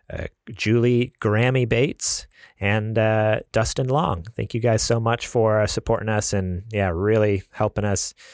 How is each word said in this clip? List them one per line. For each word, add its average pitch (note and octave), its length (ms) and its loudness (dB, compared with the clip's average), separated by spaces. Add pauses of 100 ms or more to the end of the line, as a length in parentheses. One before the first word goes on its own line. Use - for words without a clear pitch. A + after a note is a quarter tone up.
(120)
uh, - 140 -8 (280)
Julie A#2+ 680 2
Grammy B2 480 2
Bates, - 600 -2 (320)
and, G#2+ 380 0
uh, A2 420 2 (120)
Dustin A#2+ 360 0
Long. C3 380 -2 (100)
Thank G#2+ 180 -6
you A#2 60 -4
guys A2+ 240 2
so A#2 160 0
much A2+ 260 -2
for, A2 360 2
uh, G#2+ 60 2
supporting A2 420 -2
us G#2+ 220 0
and, F#2 400 -2
yeah, G2 220 0
really G#2 480 2 (100)
helping G#2 340 -2
us, G2 280 -2 (200)